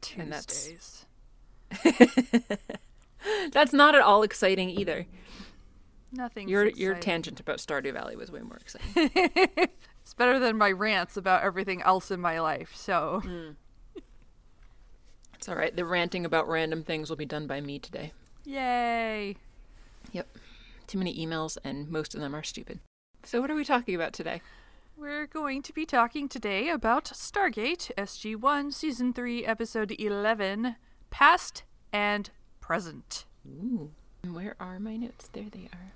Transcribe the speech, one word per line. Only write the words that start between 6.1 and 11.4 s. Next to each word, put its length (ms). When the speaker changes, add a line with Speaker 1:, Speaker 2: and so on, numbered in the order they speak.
Speaker 2:
Nothing's 380
Speaker 1:
Your, 180
your 240
Speaker 2:
exciting. 80
Speaker 1:
tangent 400
about 180
Stardew 340
Valley 240
was 140
way 100
more 180
exciting. 520
Speaker 2:
<laughs> 20
It's 120
better 240
than 200
my 120
rants 460
about 260